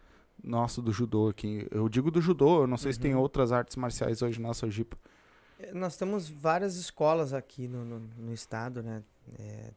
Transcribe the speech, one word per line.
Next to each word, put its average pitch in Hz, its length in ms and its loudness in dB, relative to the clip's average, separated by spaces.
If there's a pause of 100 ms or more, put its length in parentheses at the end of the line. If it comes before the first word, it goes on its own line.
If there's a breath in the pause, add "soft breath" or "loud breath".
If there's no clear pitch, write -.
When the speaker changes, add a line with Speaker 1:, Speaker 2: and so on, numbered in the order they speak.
(420 soft breath)
Speaker 1:
Nosso, 120 380 -2
do 113 120 0
judô 110 360 2
aqui. 104 420 -4
Eu 110 180 2
digo 131 220 2
do 165 100 4
judô, 160 420 6
eu 127 40 4
não 123 100 0
sei 135 160 0
se 117 80 -4
tem 135 140 2
Speaker 2:
Uhum. 131 60 4
Speaker 1:
outras 131 320 4
artes 123 240 0
marciais 120 460 -2
hoje 117 180 0
na 117 140 -4
Sojipa. 110 420 -4 (640 soft breath)
Speaker 2:
É, - 160 -14
nós 180 220 -4
temos 190 320 -2
várias 165 480 0
escolas 156 580 2
aqui 131 340 -8
no, 123 160 -8
no, 117 140 -8 (180)
no 117 160 -8
estado, 117 500 -8
né? 113 200 -8 (360)
É, 107 380 -14